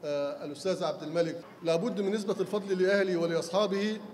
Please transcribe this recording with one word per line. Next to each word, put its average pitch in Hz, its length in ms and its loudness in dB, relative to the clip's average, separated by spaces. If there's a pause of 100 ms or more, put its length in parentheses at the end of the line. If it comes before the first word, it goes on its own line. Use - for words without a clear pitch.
آه، 143 400 -2
الأستاذ 170 400 -2
عبد 156 180 -2
الملك. 160 380 -2 (220)
لابد 180 380 2
من 196 120 2
نسبة 208 280 -2
الفضل 190 420 0
لأهله 185 340 4
ولأصحابه 190 840 0 (140)